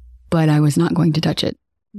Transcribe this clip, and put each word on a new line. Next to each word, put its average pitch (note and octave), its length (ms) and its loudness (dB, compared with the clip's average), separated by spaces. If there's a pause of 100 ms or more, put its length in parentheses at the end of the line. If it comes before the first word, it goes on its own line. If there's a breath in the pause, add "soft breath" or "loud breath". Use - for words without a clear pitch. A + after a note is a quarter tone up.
(300)
but D#3+ 180 0
I D3+ 120 2
was D3+ 180 0
not E3 160 0
going E3 200 0
to D#3+ 80 -2
touch - 220 -4
it. - 140 -6 (420)